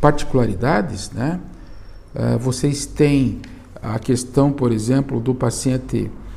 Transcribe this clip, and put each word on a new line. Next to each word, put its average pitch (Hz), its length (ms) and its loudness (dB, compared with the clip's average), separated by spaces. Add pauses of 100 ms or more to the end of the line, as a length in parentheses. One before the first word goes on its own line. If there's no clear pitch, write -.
particularidades, 131 1120 2
né? 156 260 -2 (760)
Ah, 120 220 0
vocês 131 480 0
têm 139 560 2 (400)
a 107 180 -4
questão, 139 520 2
por 135 220 2
exemplo, 123 480 0
do 127 140 0
paciente, 120 760 -2 (260)